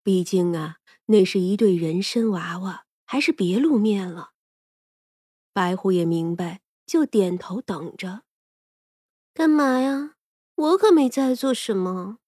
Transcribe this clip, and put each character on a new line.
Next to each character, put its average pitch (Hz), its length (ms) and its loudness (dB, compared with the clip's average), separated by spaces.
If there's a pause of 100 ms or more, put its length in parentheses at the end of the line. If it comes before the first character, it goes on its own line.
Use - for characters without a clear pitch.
毕 185 220 2
竟 175 340 0
啊， 160 220 -10 (260)
那 214 180 6
是 190 160 0
一 185 160 0
对 202 200 2
人 170 260 -2
参 226 300 -2
娃 170 280 -6
娃， 185 260 -10 (200)
还 262 140 -4
是 320 120 0
别 190 280 0
露 294 180 2
面 202 320 0
了。 165 220 -14 (1200)
白 185 240 -2
虎 190 160 -2
也 180 140 2
明 165 300 -2
白， 175 260 -8 (240)
就 320 200 2
点 185 320 0
头 185 240 -10
等 165 360 -10
着。 190 260 -12 (1080)
“干 320 160 2
嘛 269 300 2
呀？ 277 360 -4 (400)
我 320 220 2
可 427 140 4
没 285 180 6
在 262 260 0
做 262 180 -2
什 214 220 -4
么。” 185 520 -6